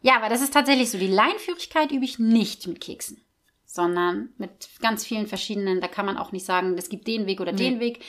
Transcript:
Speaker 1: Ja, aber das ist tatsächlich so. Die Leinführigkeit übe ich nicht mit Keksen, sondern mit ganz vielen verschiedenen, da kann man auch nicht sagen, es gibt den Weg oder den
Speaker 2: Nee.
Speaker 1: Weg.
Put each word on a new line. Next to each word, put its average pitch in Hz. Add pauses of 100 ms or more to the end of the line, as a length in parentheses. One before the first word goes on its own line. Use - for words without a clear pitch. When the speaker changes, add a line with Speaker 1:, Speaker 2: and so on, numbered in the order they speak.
Speaker 1:
Ja, 254
aber 220
das 240
ist 269
tatsächlich 262
so. 196
Die 190
Leinführigkeit 302
übe 269
ich -
nicht 226
mit 170
Keksen, - (420)
sondern 175 (100)
mit - (120)
ganz 226
vielen 214
verschiedenen, 196
da 180
kann 202
man 196
auch -
nicht 185
sagen, 185
es 180
gibt 196
den 226
Weg 190
oder 180
den 247
Speaker 2:
Nee. -
Speaker 1:
Weg. 233